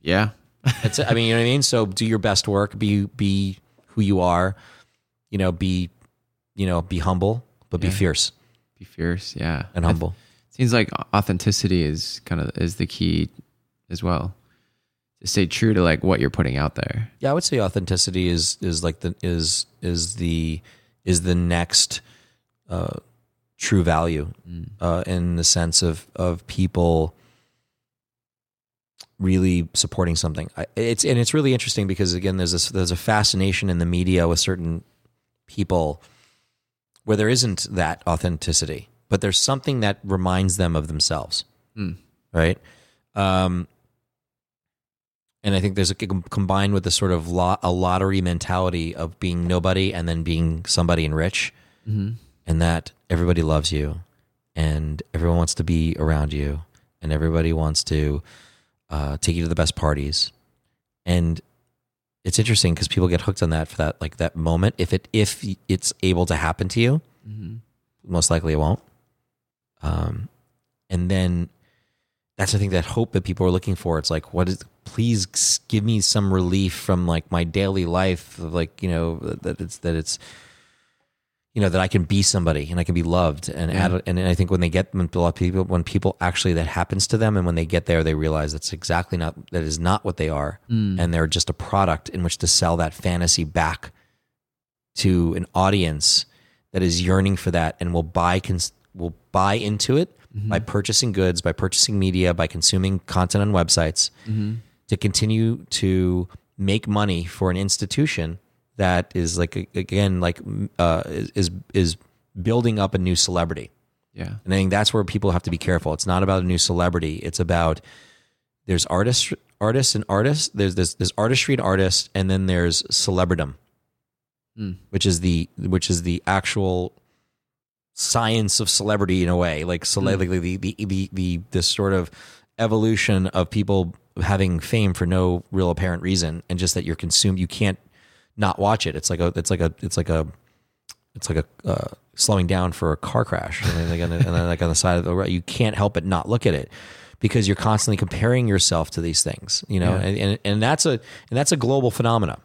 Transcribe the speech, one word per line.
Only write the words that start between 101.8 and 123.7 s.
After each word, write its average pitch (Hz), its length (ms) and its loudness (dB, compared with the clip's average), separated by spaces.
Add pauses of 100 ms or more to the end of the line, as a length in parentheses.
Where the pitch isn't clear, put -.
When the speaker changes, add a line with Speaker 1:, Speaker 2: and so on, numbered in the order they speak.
Speaker 2:
media, 90 340 2
by 85 140 0
consuming 92 540 0
content 92 420 0
on 104 80 0
websites 82 600 2 (180)
Speaker 1:
Mm-hmm. 107 260 -2 (320)
Speaker 2:
to 107 100 0
continue 110 760 0
to 90 580 2 (280)
make 98 300 0
money 104 380 0
for 90 260 0
an 90 60 0
institution 95 800 -2 (380)
that 90 360 2
is, 85 240 -2
like, 87 200 0
a-, 90 180 -6
again, 95 460 0
like, 87 180 0
m-, 101 400 -6
uh, 85 280 4
is, - 280 -6
is, 90 160 2 (240)
is 87 220 2 (440)
building 113 380 2
up 98 160 0
a 98 40 2
new 90 180 2
celebrity. 85 560 -2 (420)
Speaker 1:
Yeah. 92 200 -10 (100)
Speaker 2:
And 92 100 -2
I - 20 4
think 95 140 2
that's 101 240 2
where 107 80 2
people 95 300 0
have 87 100 0
to - 80 -4
be 85 80 -2
careful. 82 360 0
It's - 120 -4
not 92 160 2
about 95 220 2
a - 20 0
new 90 120 2
celebrity. 87 580 0
It's - 240 -6
about, 85 400 2 (840)
there's 90 200 0
artists, 107 460 0 (280)
artists 120 360 2
and 104 120 -2
artists. 131 460 2
There's, 98 220 0
there's, 90 180 0
there's 90 240 -2
artistry 123 360 2
and 123 60 0
artists, 95 540 2
and 95 160 0
then 95 160 2
there's 87 380 2
celebridom, 87 720 0 (1000)